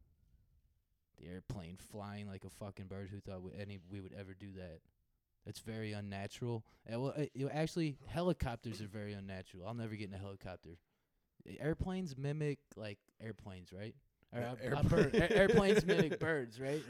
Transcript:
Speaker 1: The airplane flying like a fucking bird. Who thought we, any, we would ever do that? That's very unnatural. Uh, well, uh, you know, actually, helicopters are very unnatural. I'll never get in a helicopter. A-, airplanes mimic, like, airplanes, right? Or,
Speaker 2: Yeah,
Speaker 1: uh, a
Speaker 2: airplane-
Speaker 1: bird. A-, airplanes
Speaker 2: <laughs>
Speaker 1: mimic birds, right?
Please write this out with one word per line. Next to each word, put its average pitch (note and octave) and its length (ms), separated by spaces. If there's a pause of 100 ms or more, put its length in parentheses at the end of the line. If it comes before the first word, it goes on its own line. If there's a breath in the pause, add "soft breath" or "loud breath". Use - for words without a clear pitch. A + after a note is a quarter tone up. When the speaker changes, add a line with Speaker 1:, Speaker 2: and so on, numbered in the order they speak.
(1200)
Speaker 1:
The D#2 100
airplane F2+ 480
flying G#2 520
like G2 160
a F#2+ 60
fucking G2+ 360
bird. F#2+ 240
Who G2+ 100
thought F#2+ 220
we, F#2 160
any, G2+ 200 (120)
we G2+ 100
would F#2+ 120
ever F#2+ 220
do G2 220
that? F2 240 (640)
That's - 160
very A2 320
unnatural. G#2 720 (280 soft breath)
Uh, A#2 80
well, C3 160
uh, D3+ 80 (100)
you C3+ 120
know, C#3 60
actually, D#3 440 (100)
helicopters A#2+ 760
are G#2+ 60
very G#2 260
unnatural. F#2+ 540
I'll A2+ 80
never A2+ 220
get G#2 120
in F#2+ 60
a F#2+ 40
helicopter. F#2 580 (720)
A-, - 120
airplanes E3 560
mimic, C#3+ 420 (180)
like, G#2 220 (220)
airplanes, F#2+ 520
right? G#2+ 220 (380)
Or, A#2+ 80
Speaker 2:
Yeah, A#2+ 120
Speaker 1:
uh, B2+ 80
a B2+ 40
Speaker 2:
airplane- B2+ 240
Speaker 1:
bird. E3 280
A-, E3 200
airplanes G3 500
Speaker 2:
<laughs> - 0
Speaker 1:
mimic E3+ 340
birds, C3+ 400
right? C#3 300